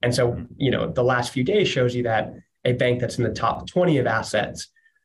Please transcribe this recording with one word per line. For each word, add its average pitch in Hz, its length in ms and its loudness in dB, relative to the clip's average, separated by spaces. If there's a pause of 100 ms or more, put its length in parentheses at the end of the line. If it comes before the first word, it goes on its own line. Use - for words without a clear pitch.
And 120 100 2
so, 120 320 0 (120)
you 127 160 0
know, 110 180 -2
the 123 140 0
last 123 280 0
few 127 120 0
days 185 240 2
shows 123 260 0
you 123 80 -2
that 110 320 -2 (300)
a 127 80 2
bank 123 280 2
that's 120 160 -4
in 123 60 0
the 110 100 0
top - 360 -4
twenty 170 300 2
of 120 100 0
assets, - 580 -4 (380)